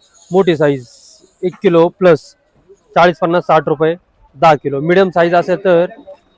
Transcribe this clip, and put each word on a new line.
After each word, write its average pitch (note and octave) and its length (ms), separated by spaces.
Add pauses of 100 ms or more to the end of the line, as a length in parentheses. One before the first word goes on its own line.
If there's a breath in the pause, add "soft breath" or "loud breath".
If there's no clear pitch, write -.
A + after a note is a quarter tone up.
(300)
मोठी F3+ 260
साईज C#3 300 (560)
एक F#3 200
किलो E3+ 260
प्लस, E3+ 460 (600)
चाळीस, F3 240
पन्नास, E3+ 280
साठ D#3+ 220
रुपये D#3 260 (420)
दहा D#3+ 180
किलो. C#3 260
मीडियम F3+ 300
साईज E3+ 240
असेल F3 300
तर F3+ 220 (520)